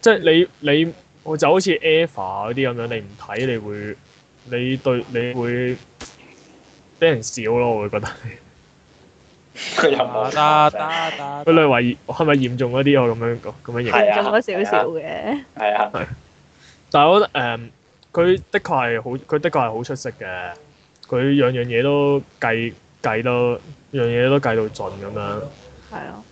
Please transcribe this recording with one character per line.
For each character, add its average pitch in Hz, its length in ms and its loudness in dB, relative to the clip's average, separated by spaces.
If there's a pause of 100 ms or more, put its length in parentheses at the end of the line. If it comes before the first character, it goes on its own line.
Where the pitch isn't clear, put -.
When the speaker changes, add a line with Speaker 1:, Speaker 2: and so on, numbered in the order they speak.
Speaker 1:
即 226 100 6
係 170 380 4 (120)
你， 143 100 0 (540)
你， 156 120 -6
就 147 120 2
好 180 120 6
似 190 180 -2
Eva 160 300 2
嗰 98 460 -6
啲 131 160 0
噉 120 40 -6
樣， 117 120 -6
你 113 140 -6
唔 101 80 -16 (120)
睇， 110 260 -6
你 123 120 -2
會， 104 380 -10 (640)
你 127 180 -2
對， 127 320 -2
你 120 320 -4
會 120 360 -2 (1200)
畀 165 100 4
人 120 120 -2
笑 117 280 -10
咯， 120 260 2
我 107 60 -4
會 104 80 -4
覺 107 100 -4
得。 107 80 -10 (1700)
Speaker 2:
佢 - 140 4
又 139 80 2
冇 120 380 -2
Speaker 3:
打 151 340 6
打 - 20 4
打 160 420 -4
打 143 320 -10
Speaker 1:
佢 165 100 4
類 160 120 6
為， 123 300 2 (100)
係 147 180 -2
咪 147 100 4
嚴 123 240 0
重 123 140 -2
嗰 131 120 0
啲？ 139 180 6
我 117 140 2
噉 - 20 -10
樣 117 220 -4
講， 104 120 -12 (120)
噉 120 80 -12
樣 120 100 -4
形 117 80 -2
容。 120 100 4
Speaker 2:
係 104 100 4
啊。 104 80 2
Speaker 4:
嚴 - 40 0
重 - 120 -2
咗 226 60 4 (240)
少 202 60 -2
少 214 180 2
嘅。 165 560 -6 (120)
Speaker 2:
係 104 180 0
啊。 107 200 0
Speaker 1:
係。 - 120 -4 (840)
但 147 160 6
係 165 40 6
我 202 100 6
覺 208 120 2
得， 143 80 -4
誒， 117 300 -6 (420)
佢 180 300 2 (100)
的 202 80 0
確 - 20 -20
係 120 400 -2
好， 123 80 -8
佢 135 300 -4
的 156 100 -2
確 156 80 0
係 117 140 0
好 113 100 -6
出 131 140 -8
色 123 140 -10
嘅。 92 400 -10 (580)
佢 127 140 0 (140)
樣 127 160 4
樣 123 120 -2
嘢 120 180 0
都 143 400 2 (160)
計， 113 340 -2 (300)
計 113 200 -2
到， 123 100 0 (600)
樣 131 120 -2
嘢 120 240 2
都 139 100 4
計 135 180 0
到 113 80 2
盡 104 280 -8 (100)
噉 104 160 -8
樣。 101 220 -6 (500)
Speaker 4:
係 214 60 -14
啊。 143 360 -14